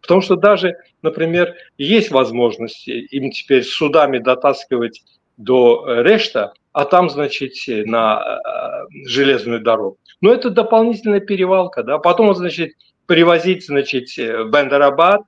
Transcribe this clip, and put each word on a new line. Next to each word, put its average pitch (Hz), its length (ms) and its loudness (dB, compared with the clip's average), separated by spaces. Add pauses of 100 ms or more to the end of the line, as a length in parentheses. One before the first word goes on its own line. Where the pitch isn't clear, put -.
Потому 190 200 2
что 190 140 0
даже, 185 400 2 (260)
например, 165 540 -2 (220)
есть 202 340 0
возможность 117 760 -2
им 131 440 -8
теперь 127 320 0
судами 147 560 0
дотаскивать 127 840 -2 (340)
до, 120 500 4
э, 120 160 0
Решта, 180 500 0 (200)
а 143 120 0
там, 180 240 2
значит, 139 440 -6 (140)
э, 110 180 -4
на, 110 360 0
э, - 840 -10
железную 120 540 0
дорогу. 107 360 -2 (240)
Но 208 120 4
это 254 160 -2
дополнительная 220 720 0
перевалка, 185 600 -2
да. 135 140 -2
Потом, 180 380 2
значит, 170 360 -6 (360)
привозить, 170 580 2
значит, 139 520 -4
э, 113 260 -6
в 110 80 -8
Бендарабад 143 760 2